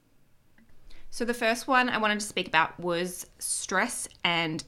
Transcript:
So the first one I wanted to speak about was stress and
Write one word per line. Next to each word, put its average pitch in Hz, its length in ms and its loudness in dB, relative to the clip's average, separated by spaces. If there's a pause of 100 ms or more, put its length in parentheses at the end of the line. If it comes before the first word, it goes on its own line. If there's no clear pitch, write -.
(1120)
So - 140 -2
the 233 100 0
first 240 340 0
one 254 200 6
I 226 100 0
wanted 214 200 2
to 208 80 -4
speak 185 220 -4
about 160 320 4
was 175 460 -2 (120)
stress - 720 -2 (160)
and 165 440 0